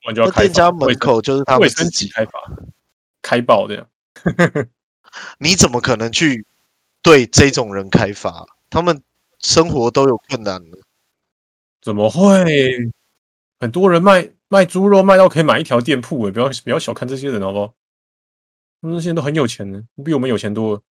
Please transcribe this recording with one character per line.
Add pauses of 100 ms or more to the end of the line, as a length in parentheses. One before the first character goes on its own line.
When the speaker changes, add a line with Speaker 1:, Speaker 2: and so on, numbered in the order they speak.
Speaker 1:
不
然
就
要
开
发，
Speaker 2:
那
店
家
门
口
就
是
他
们
自
己。
Speaker 1:
卫
生
局
开
发、 (920)
开
爆
这
样。 (800)
<laughs>
Speaker 2:
你
怎
么
可
能
去 (580)
对
这
种
人
开
发？ (240)
他
们 (380)
生
活
都
有 (100)
困
难
了。 (1040)
Speaker 1:
怎
么
会？ (680)
很
多
人
卖， (220)
卖
猪
肉
卖
到
可
以
买
一
条
店
铺
欸，
不
要， (140)
不
要
小
看
这
些
人
好
不
好？ (1080)
他
们
那
些
人
都
很
有
钱
呢， (200)
比
我
们
有
钱
多
了。